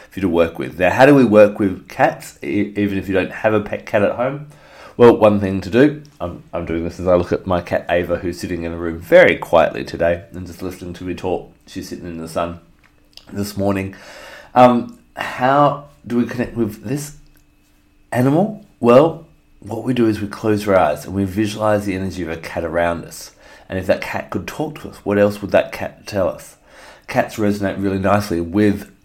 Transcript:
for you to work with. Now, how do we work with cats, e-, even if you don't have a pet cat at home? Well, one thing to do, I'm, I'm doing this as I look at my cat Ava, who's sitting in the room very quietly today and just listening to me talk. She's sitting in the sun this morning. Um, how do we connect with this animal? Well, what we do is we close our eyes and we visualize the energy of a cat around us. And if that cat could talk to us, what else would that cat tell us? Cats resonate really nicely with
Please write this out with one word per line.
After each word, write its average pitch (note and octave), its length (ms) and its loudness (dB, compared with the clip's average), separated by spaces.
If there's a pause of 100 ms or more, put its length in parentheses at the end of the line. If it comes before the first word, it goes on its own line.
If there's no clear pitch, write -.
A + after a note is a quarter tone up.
(120)
for - 80 -12
you - 20 -8
to F#2+ 80 0
work E2 300 0
with. C2 180 -8
Now, F2+ 140 2
how B2+ 160 6
do C#3+ 80 8
we C3 100 6
work G#2 320 6
with F#2+ 300 -2
cats, - 560 -4
e-, G2 320 -2
even G2 240 -2
if F2+ 80 -6
you F#2+ 80 -2
don't F2+ 160 0
have A2 240 0
a G#2 60 0
pet - 260 -10
cat G#2+ 160 0
at F#2+ 120 0
home? C#3 320 -6 (500)
Well, A#2+ 180 10
one G#2 240 4
thing F#2+ 220 -2
to F#2 80 -12
do, D3 340 2 (160)
I'm, F3 240 -10 (100)
I'm E2+ 120 -6
doing E2 180 -4
this E2+ 160 -8
as F2+ 80 -4
I F2+ 80 4
look F2+ 160 0
at E2+ 160 -2
my F2 140 0
cat - 280 -4
Ava, F2 280 -2
who's F2 200 -8
sitting E2+ 260 -8
in E2 100 -8
the E2+ 40 -10
room E2 220 -6
very B2 380 6
quietly D2 480 0
today E2+ 480 -2
and F2+ 120 -14
just E2+ 160 -16
listening F2+ 320 -10
to F2+ 120 -14
me F2+ 100 -8
talk. E2+ 380 -6 (140)
She's - 200 -14
sitting - 180 -14
in E2+ 120 -12
the D#2+ 100 -12
sun F2 320 -6 (720)
this G2+ 240 -8
morning. G2 400 -4 (580)
Um, B2 460 4 (160)
how C3+ 720 0 (180)
do A#2+ 120 -4
we A#2+ 80 2
connect A2+ 320 -6
with A2 260 -4
this C3+ 320 -8 (960)
animal? C#3 540 0 (160)
Well, B2+ 440 6 (360)
what G#2 220 -10
we B2+ 100 -2
do A#2+ 140 2
is G#2 120 0
we G2+ 80 -6
close G#2+ 400 -2
our G2 100 4
eyes D2+ 280 2
and F2 80 -10
we G2 100 0
visualize G#2 640 -2
the F#2+ 100 -4
energy F#2 280 -6
of D#2+ 60 -8
a E2 60 -8
cat E2+ 300 -8
around E2+ 400 -2
us. - 280 -18 (360)
And F#2+ 100 -6
if F#2 80 -6
that - 140 0
cat - 300 -10
could F2+ 160 -8
talk D3 340 -10
to - 80 -14
us, - 160 -20
what G2+ 140 0
else G#2 220 2
would F#2+ 100 -10
that - 200 2
cat - 360 -12
tell F#2+ 200 -2
us? - 300 -10 (500)
Cats - 300 -2
resonate G2+ 440 -2
really F#2+ 180 -2
nicely G2 420 0
with G2 520 0 (120)